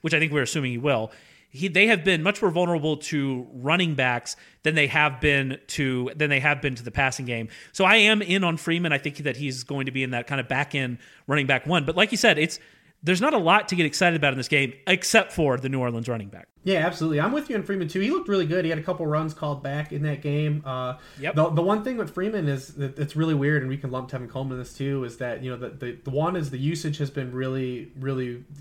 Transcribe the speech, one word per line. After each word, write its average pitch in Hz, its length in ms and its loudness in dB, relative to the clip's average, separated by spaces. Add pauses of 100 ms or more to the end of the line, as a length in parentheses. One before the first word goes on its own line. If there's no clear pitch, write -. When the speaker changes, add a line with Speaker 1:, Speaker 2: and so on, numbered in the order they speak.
Speaker 1:
which 160 100 -2
I 160 60 4
think 156 120 2
we're 143 120 2
assuming 131 300 -2
he 120 40 -4
will, 117 340 0 (380)
he, 156 200 -4
they 185 180 4
have 196 180 2
been 170 180 2
much 196 200 0
more 185 80 4
vulnerable 160 480 0
to 135 560 -2
running 156 400 0
backs 127 420 0 (260)
than 156 120 0
they 143 140 4
have 151 340 2
been 139 360 2 (100)
to, 127 480 -2
than 151 120 0
they 139 120 2
have 147 200 2
been 135 140 -2
to 117 80 -10
the 120 80 -10
passing 135 340 0
game. 117 240 -4 (240)
So 185 140 2
I 208 100 8
am 214 240 6
in 185 240 0
on 165 140 0
Freeman. 170 340 0
I 139 60 2
think 139 200 -6
that 139 200 -4
he's 131 260 -6
going 139 220 -4
to 123 60 -4
be 131 100 -2
in 127 80 -4
that 120 160 -4
kind 139 120 -4
of 123 100 -4
back 139 260 -2
end 127 240 -4 (280)
running 139 200 0
back 135 200 2
one. 156 200 2
But 165 100 -2
like 202 140 4
you 233 80 0
said, 180 200 6
it's, 160 200 0 (460)
there's 175 160 4
not 294 140 4
a 233 40 4
lot 196 300 4
to 190 60 -4
get 175 100 4
excited 170 320 2
about 143 160 2
in 131 60 -2
this 123 100 -4
game 139 260 2 (120)
except 185 460 4
for 139 260 2
the 131 100 -4
New 135 120 -2
Orleans 120 280 -2
running 110 200 -4
back. 92 180 -20 (160)
Speaker 2:
Yeah, 175 240 2
absolutely. 160 340 0
I'm 202 120 2
with 294 180 -2
you 226 60 -2
on 196 80 -2
Freeman 190 240 -2
too. 185 100 -4
He 220 140 2
looked 359 160 -2
really 190 180 2
good. 170 180 0
He 160 60 0
had 156 80 -2
a 151 40 -4
couple 170 220 -4
runs 156 300 0
called 143 260 -4
back 147 300 -6
in 147 120 -4
that 151 200 -2
game. 151 420 0
Uh, 127 300 -4 (240)
Speaker 1:
Yep. 151 160 -4
Speaker 2:
the, 156 160 4
the 160 120 2
one 208 200 2
thing 247 140 -4
with 185 180 -6
Freeman 190 320 -2
is 135 280 -2
that 135 260 -6
it's 147 160 -6
really 160 180 2
weird, 143 280 2
and 131 60 -4
we 135 80 -4
can 139 140 -6
lump 127 180 -6
Tevin 123 220 -8
Coleman 131 220 -6
in 127 80 -6
this 123 120 -12
too, 139 300 -2
is 117 140 -8
that, 123 260 -6
you 127 80 -6
know, 123 60 -6
the, 123 140 -8
the, 120 340 -8
the 135 60 -6
one 160 260 0
is 147 140 -2
the 131 80 -6
usage 151 400 -2
has 135 120 -2
been 127 220 -6
really, 127 680 -4
really 131 460 -4 (160)